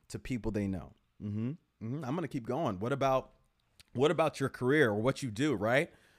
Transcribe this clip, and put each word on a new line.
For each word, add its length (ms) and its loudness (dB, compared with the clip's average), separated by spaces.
to 100 -10
people 320 -6
they 160 -2
know. 260 -6
Mm-hmm. 280 -4
Mm-hmm. 540 -10
I'm 120 -4
gonna 100 -4
keep 180 -8
going. 360 -2
What 120 -2
about, 380 0
what 180 4
about 300 2
your 80 0
career 420 4
or 60 0
what 260 0
you 80 -4
do, 240 0
right? 380 0